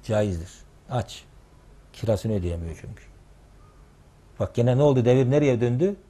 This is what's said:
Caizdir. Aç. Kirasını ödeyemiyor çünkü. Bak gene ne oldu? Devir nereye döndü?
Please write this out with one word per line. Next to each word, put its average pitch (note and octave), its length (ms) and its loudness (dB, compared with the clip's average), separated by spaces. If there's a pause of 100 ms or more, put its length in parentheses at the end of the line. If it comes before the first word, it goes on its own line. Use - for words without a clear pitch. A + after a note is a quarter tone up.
Caizdir. G#2 460 -2 (400)
Aç. - 340 -8 (680)
Kirasını A2 400 -2
ödeyemiyor E2+ 480 -6
çünkü. - 220 -16 (1400)
Bak G2+ 160 -6
gene A#2+ 220 2
ne C#3 60 4
oldu? C3 220 4
Devir B2+ 260 4
nereye C#3 300 2
döndü? C3 340 0 (140)